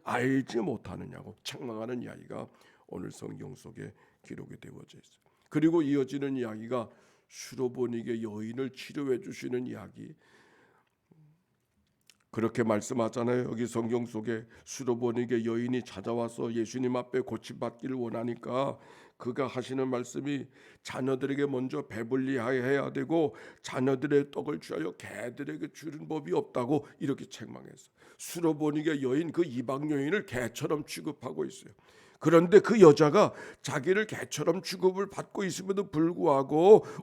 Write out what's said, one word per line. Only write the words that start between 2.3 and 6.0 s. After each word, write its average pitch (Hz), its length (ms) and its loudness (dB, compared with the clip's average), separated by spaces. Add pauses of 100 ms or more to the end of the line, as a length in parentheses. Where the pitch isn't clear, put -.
오늘 95 240 -10
성경 101 440 -14
속에 101 380 -16 (320)
기록이 - 340 -14
되어져 - 380 -20
있어요. - 260 -20 (280)
그리고 160 320 4
이어지는 139 520 -2